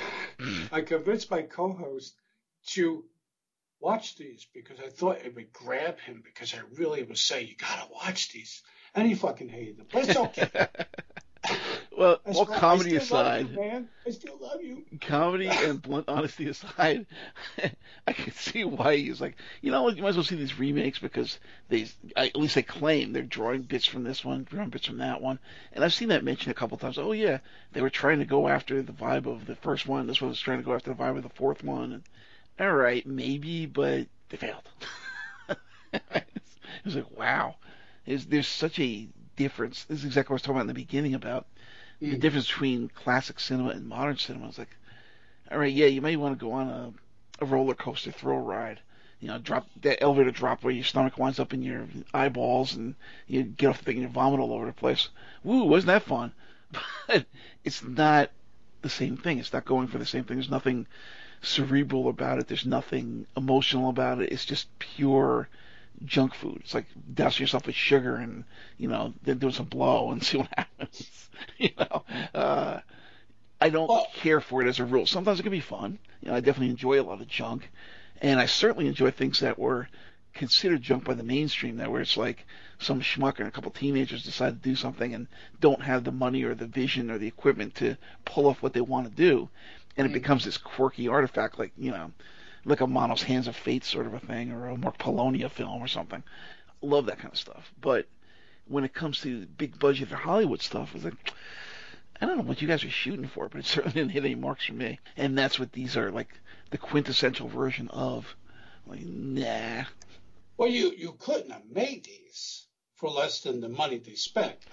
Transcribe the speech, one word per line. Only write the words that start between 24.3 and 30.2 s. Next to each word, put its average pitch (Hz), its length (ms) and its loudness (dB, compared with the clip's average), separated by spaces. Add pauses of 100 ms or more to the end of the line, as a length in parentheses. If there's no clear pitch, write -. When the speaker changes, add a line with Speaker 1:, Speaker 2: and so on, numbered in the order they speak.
Speaker 1:
drawing 196 200 -4
bits 123 160 -8
from 117 140 -6
that 131 220 -4
one." 135 180 -2 (340)
And 131 100 2
I've 165 100 4
seen 233 160 -2
that 170 140 4
mentioned 131 280 -2
a 117 40 -2
couple 117 220 -4
times. 131 200 -6
"Oh, 160 140 -2
yeah, 208 280 2 (340)
they - 80 -2
were 131 80 2
trying 143 300 4
to 139 60 0
go 143 220 4
after 139 340 2
the 123 120 -8
vibe 131 320 -2
of 117 200 -6
the 120 100 -8
first - 300 -2
one. 135 220 -2
This 131 140 0